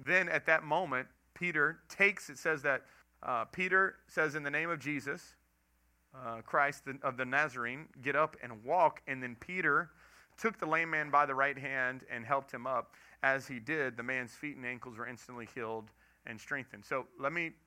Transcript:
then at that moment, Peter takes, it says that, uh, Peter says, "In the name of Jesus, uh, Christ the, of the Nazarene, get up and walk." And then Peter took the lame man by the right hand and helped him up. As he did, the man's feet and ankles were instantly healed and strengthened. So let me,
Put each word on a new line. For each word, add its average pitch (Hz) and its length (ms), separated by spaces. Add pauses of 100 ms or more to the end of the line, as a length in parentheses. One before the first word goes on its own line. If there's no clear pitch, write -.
then 175 240
at 156 160
that 160 180
moment, 147 440 (260)
Peter 160 460 (100)
takes, 202 400
it 139 80
says 156 260
that, 135 200 (400)
uh, 120 220
Peter 185 520 (100)
says, 156 280
"In 156 80
the 143 80
name 156 180
of 165 100
Jesus, 139 560 (760)
uh, 120 280
Christ 143 440
the, 135 180
of 131 140
the 127 80
Nazarene, 131 640 (120)
get 135 140
up 151 260
and 117 220
walk." 156 440
And 131 140
then 123 140
Peter 165 560 (460)
took 220 220
the 180 60
lame 160 240
man 151 200
by 143 160
the 135 100
right 139 220
hand 131 440 (100)
and 117 140
helped 135 260
him 123 160
up. 127 260 (300)
As 135 240
he 127 120
did, 131 380
the 120 60
man's 123 300
feet 147 220
and 131 100
ankles 123 320
were 117 100
instantly 120 480
healed 113 360 (340)
and 113 140
strengthened. 117 460
So 131 220 (120)
let 135 120
me, 165 200 (160)